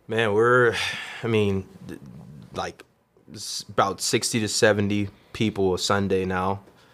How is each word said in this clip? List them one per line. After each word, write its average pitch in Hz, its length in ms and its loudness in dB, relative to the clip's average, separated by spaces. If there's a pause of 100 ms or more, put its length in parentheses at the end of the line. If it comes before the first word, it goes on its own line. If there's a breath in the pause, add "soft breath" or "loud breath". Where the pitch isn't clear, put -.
Man, 110 260 0
we're, 120 420 4 (480 loud breath)
I 117 40 -4
mean, 101 400 2 (200)
th-, - 120 -14 (540)
like, 92 300 -8 (500)
s-, - 340 -12
about 101 320 0
sixty - 420 0
to 104 60 0
seventy 104 640 2 (240)
people 98 400 2
a 87 60 0
Sunday 98 460 0
now. 92 340 -2 (340 soft breath)